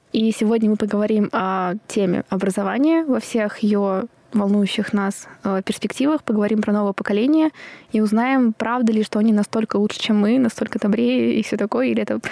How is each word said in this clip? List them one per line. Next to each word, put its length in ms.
И 200
сегодня 400
мы 40
поговорим 560
о 440
теме 400
образования 760
во 160
всех 380
её 480
волнующих 580
нас, 340
э, 180
перспективах, 580
поговорим 400
про 120
новое 180
поколение 600
и 80
узнаем, 500
правда 400
ли, 100
что 180
они 120
настолько 460
лучше, 220
чем 200
мы, 180
настолько 420
добрее 600
и 40
всё 120
такое, 320
или 160
это 160